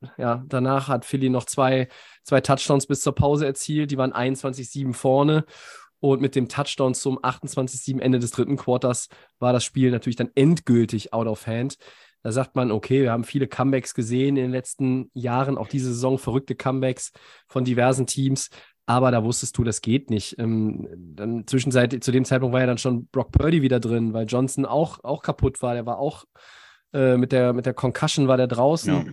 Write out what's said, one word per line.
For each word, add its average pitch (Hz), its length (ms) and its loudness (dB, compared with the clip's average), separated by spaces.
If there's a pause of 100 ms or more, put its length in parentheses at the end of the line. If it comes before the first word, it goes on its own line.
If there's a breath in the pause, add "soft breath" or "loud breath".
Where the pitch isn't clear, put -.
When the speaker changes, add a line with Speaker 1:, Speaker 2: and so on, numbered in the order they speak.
(180)
Speaker 1:
ja, 123 280 -2
danach 135 420 0
hat 123 180 -2
Philly 135 240 0
noch 127 160 -2
zwei, 131 420 0 (340 loud breath)
zwei 131 200 2
Touchdowns 139 440 2
bis 139 140 -2
zur 135 140 0
Pause 147 320 2
erzielt, 147 440 -2
die 139 60 -2
waren 127 160 0
einundzwanzig 131 560 -4
sieben 135 240 -4
vorne 143 540 2 (520 loud breath)
und 135 220 2
mit 135 140 0
dem 123 140 0
Touchdown 135 440 -2
zum 131 300 -4
achtundzwanzig 127 580 -4
sieben 131 200 -4
Ende 127 180 2
des 120 140 -2
dritten 131 260 0
Quarters 123 500 -2 (300 soft breath)
war 123 160 2
das 120 100 0
Spiel 127 260 2
natürlich 120 260 -2
dann 123 180 -4
endgültig 127 800 2
out 113 120 0
of 110 200 -6
hand. 120 300 -4 (460 loud breath)
Da 117 100 -4
sagt 131 220 -2
man, 123 160 0
okay, 131 300 0
wir 123 120 2
haben 117 120 -2
viele 135 220 -2
Comebacks 131 480 0
gesehen 127 420 0
in 131 60 2
den 127 80 -2
letzten 131 640 -2
Jahren, 127 420 0
auch - 120 -6
diese 127 200 -2
Saison 127 300 0
verrückte 131 360 -2
Comebacks 131 580 -4 (360 soft breath)
von 127 160 -2
diversen 127 420 2
Teams, 135 440 -2 (340 loud breath)
aber 127 260 4
da 113 140 2
wusstest 120 320 -4
du, 117 80 2
das 113 160 -2
geht 120 300 0
nicht. - 280 -4
Ähm, 110 560 -2
dann 98 520 -8
zwischenzeit-, 123 580 2
zu 123 80 0
dem 127 140 4
Zeitpunkt 127 260 0
war 127 80 2
ja 127 60 2
dann 123 100 0
schon 120 300 -2
Brock - 260 -4
Purdy 156 300 4
wieder 127 180 2
drin, 117 320 0
weil 113 140 -2
Johnson 127 400 0
auch, 143 360 -2
auch 139 200 -6
kaputt - 400 -2
war, 123 100 -2
der 117 140 -6
war 117 120 -6
auch, 143 280 -6 (640 loud breath)
äh, 131 240 4
mit 123 160 2
der, 123 220 4
mit 123 100 -4
der 127 80 -2
Concussion 135 560 0
war 127 80 6
der 127 120 2
draußen. 143 460 2
Speaker 2:
Ja. - 180 0